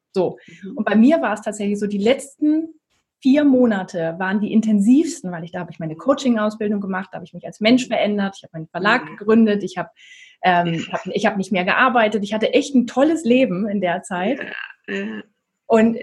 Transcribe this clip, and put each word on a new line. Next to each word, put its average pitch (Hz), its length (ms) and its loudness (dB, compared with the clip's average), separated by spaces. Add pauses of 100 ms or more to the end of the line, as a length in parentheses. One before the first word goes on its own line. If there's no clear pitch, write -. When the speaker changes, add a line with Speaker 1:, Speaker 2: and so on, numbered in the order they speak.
(120)
Speaker 1:
So. 180 260 -2 (240)
Speaker 2:
Mhm. 196 140 -14
Speaker 1:
Und 233 80 -4
bei 202 120 0
mir 285 260 6
war 214 100 0
es 214 80 -6
tatsächlich 208 400 -4
so, 214 80 -2
die 202 100 -4
letzten 302 680 0 (520)
vier 277 240 4
Monate 190 720 2
waren 190 220 -2
die 208 120 -4
intensivsten, 220 800 2
weil 170 120 -10
ich, 170 60 -16
da 180 100 -10
habe 165 120 -10
ich - 80 -20
meine 160 160 -8
Coaching-Ausbildung 214 840 -2
gemacht, 190 280 -6
da - 60 -14
habe 170 80 -14
ich - 80 -20
mich 175 140 -16
als 170 120 -14
Mensch 247 280 2
Speaker 2:
Mhm. 247 60 -10
Speaker 1:
verändert, 202 440 -2
ich - 80 -20
habe - 80 -20
meinen 160 160 -14
Verlag 202 360 0
Speaker 2:
Mhm. 156 120 -16
Speaker 1:
gegründet, 208 480 2
ich 190 140 -8
habe, 175 100 -6 (540)
ähm, 175 240 4
Speaker 2:
<laughs> 165 260 -4
Speaker 1:
hab, 180 140 -8
ich 196 200 -2
habe 196 120 -2
nicht 190 120 -4
mehr 185 140 0
gearbeitet, 220 580 2
ich 202 120 -6
hatte 214 180 -2
echt 277 220 0
ein 247 120 4
tolles 311 380 0
Leben 226 420 2
in 202 140 -4
der 180 220 -2
Zeit. 202 360 -4 (480)
Speaker 2:
Ja, 202 80 -8
ja. 208 280 -8 (440)
Speaker 1:
Und 226 360 4